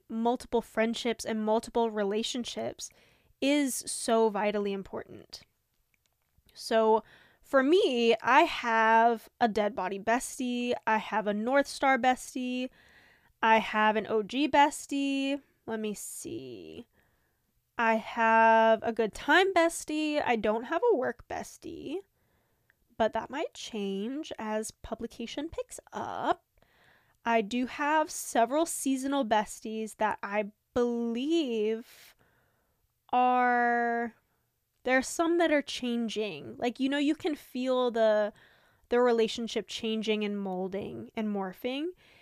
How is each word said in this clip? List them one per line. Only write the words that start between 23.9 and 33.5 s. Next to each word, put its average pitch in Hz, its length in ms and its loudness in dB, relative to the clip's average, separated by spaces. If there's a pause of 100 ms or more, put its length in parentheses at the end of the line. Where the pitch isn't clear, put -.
as 220 320 -6
publication 233 760 -10
picks - 320 -12 (140)
up. 208 480 -4 (840)
I 233 180 2
do 240 260 -2
have 302 420 0
several 262 560 0
seasonal 269 600 -2
besties 220 720 -4
that 214 260 0
I 208 220 -2 (280)
believe 233 1400 -2 (1000)
are, 240 1000 2 (680)